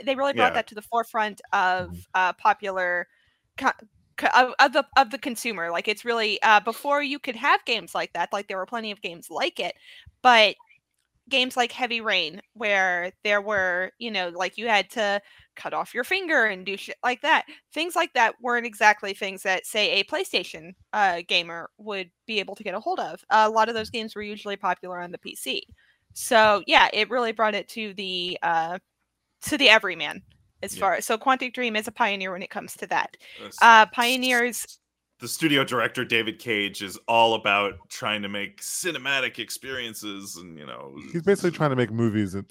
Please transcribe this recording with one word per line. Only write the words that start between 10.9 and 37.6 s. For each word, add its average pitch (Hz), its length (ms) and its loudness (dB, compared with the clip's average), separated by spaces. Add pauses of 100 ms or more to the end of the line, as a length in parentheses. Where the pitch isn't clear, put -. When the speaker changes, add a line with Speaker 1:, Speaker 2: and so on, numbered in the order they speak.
Speaker 1:
games 254 260 -2
like 240 160 0
Heavy 240 300 -4
Rain, 185 400 -2 (120)
where 190 580 0 (120)
there 208 180 2
were, 185 580 -2
you 233 120 -8
know, 185 240 -2
like, 180 220 -4
you 214 100 -6
had 202 240 2
to 202 300 0 (340)
cut - 180 -8
off 156 200 -4
your 240 100 -4
finger 330 420 0
and 185 200 -4
do 196 120 -4
shit - 260 -14
like 247 180 -2
that. 285 240 4 (280)
Things 330 220 -4
like 349 180 -2
that 233 280 2
weren't 240 240 -2
exactly 208 480 2
things 190 300 -8
that, 190 220 -2
say, 196 340 0
a 196 40 0
PlayStation, 185 720 -6 (200)
uh, 190 340 2
gamer 170 500 -2
would 196 340 -10 (160)
be 220 120 -4
able 190 160 -8
to 214 80 -20
get 185 120 -6
a 214 40 -6
hold 330 200 -6
of. 170 320 -8
A 214 180 6
lot 220 200 2
of 240 60 -4
those 220 140 -6
games 220 240 -8
were 214 100 -10
usually 208 340 -10
popular 180 420 -4
on 175 120 -10
the 170 60 -14
P - 180 -16
C. - 280 -8 (500)
So, 214 540 4
yeah, 269 240 6
it 214 180 0
really 233 220 -2
brought 214 240 0
it 196 140 -6
to 214 240 -10
the, 180 500 -6
uh, 170 360 -2 (640)
to 302 140 -4
the 247 120 6
everyman 190 520 2 (420)
as 196 120 -10
Speaker 2:
Yeah. - 60 -6
Speaker 1:
far, 185 200 2
so 226 160 -2
Quantic 254 360 0
Dream 233 240 -2
is 214 100 -4
a 233 60 -10
pioneer 196 400 -2
when 185 100 -10
it - 60 -14
comes - 280 -12
to 196 100 -12
that. - 280 -2 (260)
Speaker 2:
Uh, - 60 -14
s-, - 140 -16
Speaker 1:
Uh, 220 240 10
pioneers 247 920 0 (400)
Speaker 2:
the 120 80 -12
studio 143 360 2
director, 120 400 0
David 113 360 0
Cage, 101 420 -2
is 98 160 -10 (100)
all 113 280 6
about 101 400 2 (140)